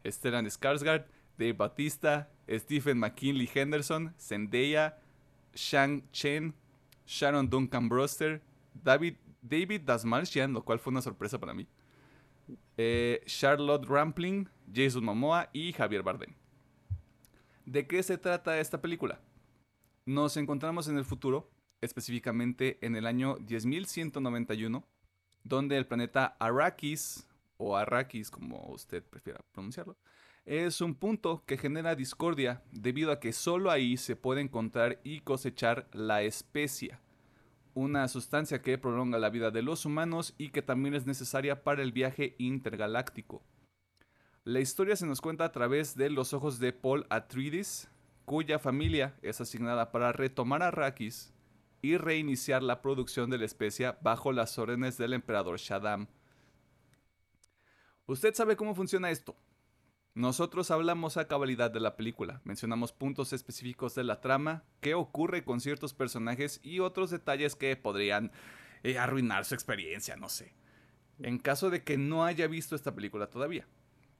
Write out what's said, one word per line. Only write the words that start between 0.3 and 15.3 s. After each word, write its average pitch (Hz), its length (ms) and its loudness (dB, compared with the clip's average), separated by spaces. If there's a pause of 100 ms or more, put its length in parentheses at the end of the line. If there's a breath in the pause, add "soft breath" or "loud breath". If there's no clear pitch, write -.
Skarsgård, 147 600 2 (320 soft breath)
Dave 113 140 2
Bautista, 147 800 0 (180)
Stephen 135 500 0
McKinley 123 560 0
Henderson, 151 640 0
Zendaya, 135 840 0 (540 soft breath)
Shang 139 580 2
Chen, 151 420 -2 (520)
Sharon 143 440 2
Duncan 127 400 2
Brewster, 147 520 2 (320)
David, 147 420 4 (260)
David 175 400 0
Dastmalchian, 131 720 2
lo 110 100 -2
cual 117 160 2
fue 131 120 -4
una 131 100 0
sorpresa 107 380 -4
para 80 140 -8
mí, - 140 -8 (1120 soft breath)
eh, 120 480 2
Charlotte 143 600 4
Rampling, 160 640 0 (260)
Jason 127 300 4
Momoa 135 480 2